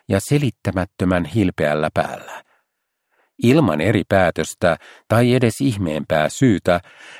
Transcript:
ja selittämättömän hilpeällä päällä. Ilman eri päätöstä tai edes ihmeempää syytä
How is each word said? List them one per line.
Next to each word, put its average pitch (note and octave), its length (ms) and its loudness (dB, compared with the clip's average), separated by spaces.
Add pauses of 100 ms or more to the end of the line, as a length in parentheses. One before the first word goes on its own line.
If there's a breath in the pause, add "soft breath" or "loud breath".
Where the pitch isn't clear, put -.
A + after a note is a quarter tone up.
ja G2 120 0
selittämättömän F#2 1040 -2
hilpeällä D#2 720 -2
päällä. - 500 -8 (1000)
Ilman A2+ 380 4
eri G2 280 2
päätöstä E2+ 680 0 (320 loud breath)
tai A#2+ 260 2
edes B2 260 0
ihmeempää D#2+ 680 -2
syytä F2+ 520 0 (400 loud breath)